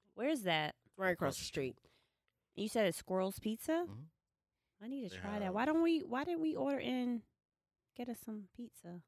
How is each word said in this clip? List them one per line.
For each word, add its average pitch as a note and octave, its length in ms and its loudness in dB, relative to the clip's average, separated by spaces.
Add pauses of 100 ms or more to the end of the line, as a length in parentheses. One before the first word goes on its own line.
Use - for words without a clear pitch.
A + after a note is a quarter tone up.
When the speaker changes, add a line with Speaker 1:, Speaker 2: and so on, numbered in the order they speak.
(160)
Speaker 1:
Where's C4 280 0
that? D#3 320 2 (220)
Speaker 2:
Right F#3+ 140 4
Speaker 3:
Across - 20 0
Speaker 2:
across C#3+ 240 0
Speaker 3:
the - 40 -8
Speaker 2:
the - 40 -6
Speaker 3:
street. C3+ 320 -4
Speaker 2:
street. - 140 -20 (720)
Speaker 1:
You G#3+ 60 0
said G#3+ 180 4
it's E3+ 100 0
Squirrel's F#3+ 420 -2
Pizza? D#4+ 480 0
Speaker 3:
Mm-hmm. - 960 -18
Speaker 1:
I A3 40 -10
need B3+ 220 -6
to F#3 60 -8
Speaker 3:
They F#3 60 -8
Speaker 1:
try G3+ 180 -4
that. G3+ 60 -2
Speaker 3:
have F#3 80 -2
Speaker 1:
Why A3 120 2
don't D#4 160 6
we, E4 180 6
why B3+ 260 -2
didn't E4+ 160 -2
we D#4 140 2
order C#4 240 2
in, B3 440 0 (720)
get A#3+ 140 -8
us A3+ 100 -8
some G#3+ 360 -10
pizza? F3 520 -12